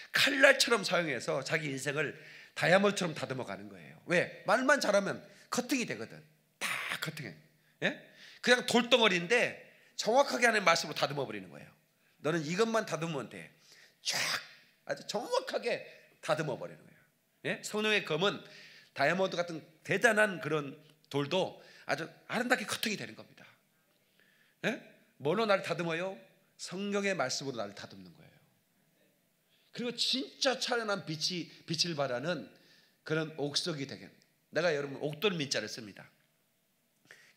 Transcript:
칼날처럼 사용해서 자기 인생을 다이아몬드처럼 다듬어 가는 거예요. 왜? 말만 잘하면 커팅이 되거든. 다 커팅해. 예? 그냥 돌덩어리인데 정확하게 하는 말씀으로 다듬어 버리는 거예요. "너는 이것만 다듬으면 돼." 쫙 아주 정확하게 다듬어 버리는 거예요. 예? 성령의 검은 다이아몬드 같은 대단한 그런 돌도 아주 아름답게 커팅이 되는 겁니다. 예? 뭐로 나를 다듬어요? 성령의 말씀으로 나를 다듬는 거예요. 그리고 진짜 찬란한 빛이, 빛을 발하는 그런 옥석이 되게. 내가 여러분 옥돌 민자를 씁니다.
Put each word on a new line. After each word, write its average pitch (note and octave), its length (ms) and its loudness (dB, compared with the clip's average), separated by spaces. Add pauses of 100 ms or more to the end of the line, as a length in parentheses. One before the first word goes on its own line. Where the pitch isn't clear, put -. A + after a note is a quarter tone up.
(140)
칼날처럼 C4+ 680 6
사용해서 D#3 600 0
자기 D#3 280 -2
인생을 C#3 500 -4 (320)
다이아몬드처럼 F#3+ 600 4
다듬어 B2+ 300 -6
가는 G2+ 220 -10
거예요. F2 380 -18
왜? - 400 0
말만 B3+ 340 4
잘하면 G3 460 0 (240)
커팅이 B3 380 -2
되거든. A2 340 -8 (380)
다 - 100 -4 (320)
커팅해. B2+ 340 -8 (480)
예? - 260 -2 (320)
그냥 A#3+ 240 4
돌덩어리인데 A3 1000 4 (280)
정확하게 B3+ 500 2
하는 A3 180 4
말씀으로 E3+ 320 2
다듬어 C#3+ 300 0
버리는 G2+ 240 -10
거예요. D2 200 -18 (480)
"너는 D#3+ 280 -2
이것만 A3 400 0
다듬으면 D3+ 440 -4
돼." E2 240 -16 (480)
쫙 - 160 -2 (680)
아주 - 220 -6
정확하게 C4 1120 -4
다듬어 D3+ 360 -2
버리는 E2+ 220 -12
거예요. - 200 -20 (460)
예? F#3 180 -4
성령의 G#3+ 420 0
검은 E3 360 0 (520)
다이아몬드 F#3 420 2
같은 E3+ 300 -4 (180)
대단한 G#3 580 4
그런 D3 400 -4 (280)
돌도 C#3+ 520 -2 (240)
아주 C#3 240 -4 (180)
아름답게 A#3+ 380 0
커팅이 - 320 -4
되는 A2+ 180 -12
겁니다. - 300 -20 (1200)
예? A3 160 -2 (360)
뭐로 F3+ 280 0
나를 G3 180 4
다듬어요? E3+ 540 -4 (380)
성령의 G3+ 600 -2
말씀으로 C3+ 420 -2
나를 G2+ 180 -6
다듬는 F2+ 400 -16
거예요. E2 140 -20 (1400)
그리고 A#3+ 240 -4
진짜 B3+ 640 0
찬란한 A3 460 0
빛이, D#3+ 440 -4 (160)
빛을 E3+ 300 0
발하는 C3+ 540 -2 (540)
그런 D#3 340 0
옥석이 C#3+ 500 -2
되게. G2 220 -14 (420)
내가 D#3+ 240 2
여러분 C#3+ 260 -6
옥돌 D#3 320 0
민자를 C3 340 -2
씁니다. G#2+ 420 -14 (1300)